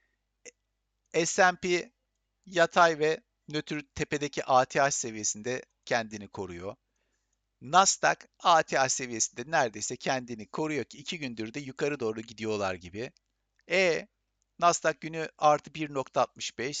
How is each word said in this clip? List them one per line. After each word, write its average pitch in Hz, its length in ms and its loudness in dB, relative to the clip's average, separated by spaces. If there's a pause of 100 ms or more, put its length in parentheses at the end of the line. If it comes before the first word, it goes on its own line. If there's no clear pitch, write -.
(1300)
S 190 180 2
and 180 140 4
P 175 340 -2 (540)
yatay 170 540 4
ve 156 220 2 (260)
nötr 151 320 -4 (160)
tepedeki 147 500 -4
A 131 200 6
T - 140 -2
H 139 120 4
seviyesinde 110 760 -6 (200)
kendini 110 420 -4
koruyor. 92 480 -10 (840)
Nasdaq 156 560 2 (220)
A 165 240 6
T - 140 -2
H 131 120 2
seviyesinde 123 640 -4
neredeyse 120 460 -2
kendini 123 500 -6
koruyor 151 380 -4
ki - 120 -20
iki 151 220 -10
gündür 113 340 -8
de 143 60 -8
yukarı 143 400 -4
doğru 110 220 -4
gidiyorlar 107 520 -4
gibi. 92 380 -12 (600)
E, 175 360 0 (520)
Nasdaq 170 420 2
günü 160 360 -8
artı 151 360 2
bir 151 200 -8
nokta 135 280 -2
altmış - 360 -6
beş, 143 240 -6